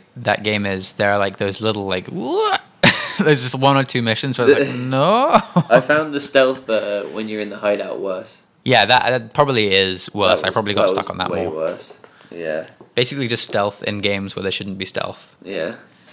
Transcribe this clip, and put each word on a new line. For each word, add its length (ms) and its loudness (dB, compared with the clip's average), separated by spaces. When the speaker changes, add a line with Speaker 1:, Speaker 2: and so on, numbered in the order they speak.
Speaker 1:
that 260 -2
game 240 -2
is, 260 -4
there 180 0
are, 60 2
like, 200 -2
those 240 -4
little, 260 -2
like, 200 -4
what? 540 -4
<laughs> 360 0
There's 220 4
just 140 -4
one 220 4
or 60 4
two 200 -2
missions 340 0
where 100 4
it's 120 6
like, 0 -
Speaker 2:
<laughs> 80 -8
Speaker 1:
"No." 640 2
Speaker 2:
I 120 8
found 320 0
the 80 -2
stealth, 480 2
uh, 360 -2
when 240 -8
you're 120 -6
in 80 -6
the 80 -14
hideout 420 -2
worse. 420 -8
Speaker 1:
Yeah, 200 6
that, 240 4
that 240 -2
probably 400 2
is 400 2
worse. 280 2
Speaker 2:
That 60 -2
Speaker 1:
I 20 0
Speaker 2:
was, 40 -6
Speaker 1:
probably 200 -2
got 140 4
Speaker 2:
that 80 4
Speaker 1:
stuck 120 -2
Speaker 2:
was 40 -10
Speaker 1:
on 60 -8
that 140 -4
Speaker 2:
way 140 -4
Speaker 1:
more. 100 -6
Speaker 2:
worse. 380 -8
Yeah. 380 -8
Speaker 1:
Basically 340 -2
just 180 -2
stealth 380 -4
in 160 -6
games 360 -2
where 80 -8
there 80 -2
shouldn't 260 -8
be 80 -6
stealth. 580 -8
Speaker 2:
Yeah. 320 -8